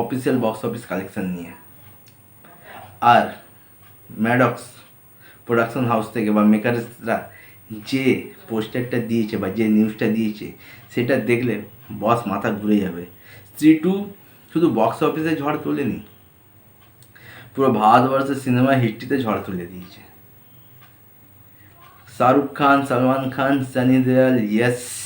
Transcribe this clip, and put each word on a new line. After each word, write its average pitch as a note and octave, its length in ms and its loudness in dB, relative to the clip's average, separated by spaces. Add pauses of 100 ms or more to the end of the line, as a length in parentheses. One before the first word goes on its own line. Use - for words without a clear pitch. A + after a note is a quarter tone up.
অফিসিয়াল B2+ 440 -2
বক্স A2 240 -4
অফিস - 220 -8
কালেকশন F#2+ 340 -6 (120)
নিয়ে। E2+ 160 -12 (1600)
আর G#2+ 120 6 (840)
ম্যাডক্স A#2+ 540 0 (800)
প্রোডাকশন A#2+ 440 0
হাউস A2 240 -2
থেকে G#2+ 220 -2
বা G#2 60 4 (100)
মেকার্সরা A2+ 640 -2 (720)
যে C3+ 160 -4 (440)
পোস্টারটা A#2 500 -4 (120)
দিয়েছে A2+ 320 -2
বা F#2+ 140 -4
যে A2+ 80 0 (120)
নিউজটা A2 300 2 (100)
দিয়েছে, A2 300 -4 (460)
সেটা C3 220 0 (160)
দেখলে A#2 240 0 (480)
বস A#2 160 2 (120)
মাথা G#2+ 180 -4 (120)
ঘুরে G#2 240 2
যাবে। F2 200 -8 (460)
স্ত্রী D3+ 200 4 (120)
টু F3+ 100 2 (600)
শুধু E3+ 140 2 (120)
বক্স A2+ 200 0 (100)
অফিসে D#3+ 320 -2
ঝড় D3+ 240 -4
তোলেনি, D3 340 -4 (1500)
পুরো C3+ 160 2 (120)
ভারতবর্ষের C3 640 4
সিনেমা B2+ 280 2 (100)
হিস্ট্রিতে A#2+ 420 -2
ঝড় G2 240 -2
তুলে F2 240 -8
দিয়েছে। F2+ 280 -20 (2250)
শাহরুখ C3+ 320 4 (100)
খান, C#3 200 4 (100)
সালমান C3 360 0 (120)
খান, C#3 180 0 (180)
সানি B2+ 240 2 (100)
দেওল, B2+ 300 4 (180)
ইয়েস, A#2+ 260 2 (260)